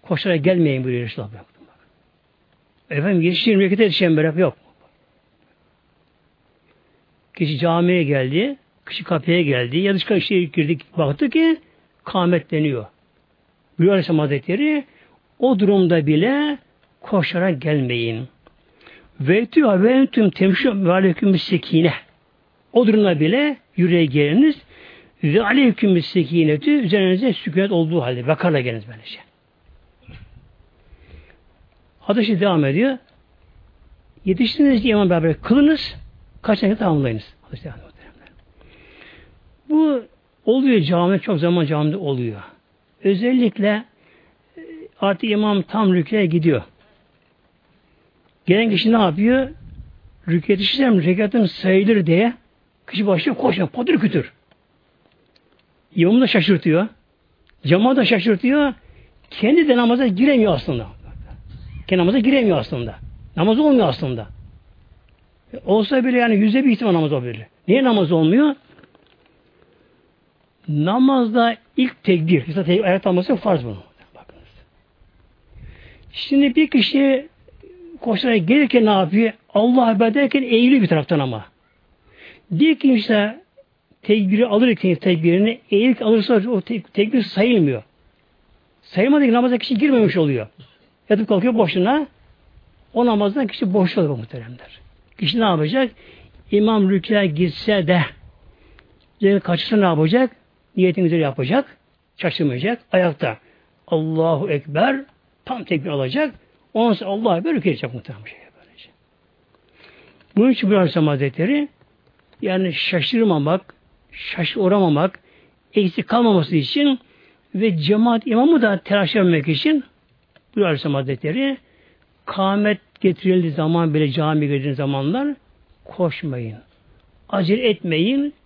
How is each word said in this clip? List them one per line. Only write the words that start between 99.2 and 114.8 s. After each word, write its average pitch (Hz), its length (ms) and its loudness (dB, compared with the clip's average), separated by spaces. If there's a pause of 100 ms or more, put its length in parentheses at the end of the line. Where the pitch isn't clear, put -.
yani 196 180 4
kaçırsa 180 380 -2
ne 202 80 4
yapacak? 170 460 2 (460)
Niyetini 185 260 2
güzel 165 160 0
yapacak. 147 580 -2 (400)
Şaşırmayacak. 151 640 -4 (120)
Ayakta. 160 460 -2 (500)
"Allahu 160 600 -2
Ekber." 156 520 -2 (440)
Tam 247 180 -10
tekbir 165 260 -6
alacak. 147 460 -4 (380)
Ondan 226 200 2
sonra 196 160 -6
"Allahu 202 280 -2
Ekber" 311 160 -4
rükûa 185 180 -2
gidecek 120 220 -8
muhterem 107 340 -16
şey - 100 -20 (260)
böylece. - 260 -20 (1500)
Bunun 240 160 4
için 214 180 0
Buhari 202 100 4
Aleyhisselam 160 280 2
Hazretleri 160 600 -2 (720)
yani 185 320 -2
şaşırmamak, 175 1000 -2 (380)
şaş - 460 -8
uğramamak, 185 640 0 (540)